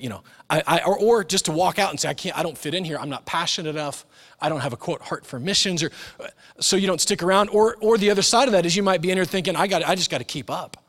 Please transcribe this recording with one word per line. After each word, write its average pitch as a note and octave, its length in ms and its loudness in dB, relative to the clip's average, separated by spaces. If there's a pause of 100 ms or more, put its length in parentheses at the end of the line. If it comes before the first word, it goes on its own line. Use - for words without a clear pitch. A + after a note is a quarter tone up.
you B2+ 80 -10
know," F#2+ 160 -12 (260)
I, D#3 160 0
I, E3+ 160 2
or, F#3+ 160 0
or A3 260 4
just F#3+ 200 -2
to E3 80 -2
walk E3+ 260 0
out G3 120 2
and C#3+ 100 -6
say, D3+ 80 -2
"I C#3+ 60 -4
can't, - 220 -8
I - 60 -2
don't D#3 160 -6
fit D3+ 160 -6
in F#3 100 -4
here. D#3 140 -6
I'm B2+ 100 -8
not B2+ 160 -8
passionate E3+ 460 -4
enough. D3 340 -8 (360)
I D3 80 0
don't D3+ 120 -2
have B2+ 120 -4
a, A2+ 40 -8
quote, - 240 -6
heart - 240 -8
for C3+ 140 -10
missions," F3 460 0
or, - 80 -4 (680)
so - 160 0
you G3 140 2
don't F#3 120 0
stick G3 220 0
around. F#3+ 280 4
Or, A3 300 4
or A3 180 4
the G3+ 120 4
other G3+ 100 2
side A#3+ 280 4
of A3+ 40 2
that F3 140 4
is E3+ 80 0
you G3+ 80 2
might F#3+ 180 2
be F3+ 120 0
in F#3 40 0
here F#3 80 2
thinking, F3+ 300 -2
"I F3 140 2
got, F3 160 0
I E3 100 2
just F3+ 160 -2
gotta B2+ 140 -4
keep - 260 -10
up." D#3+ 260 -8 (120)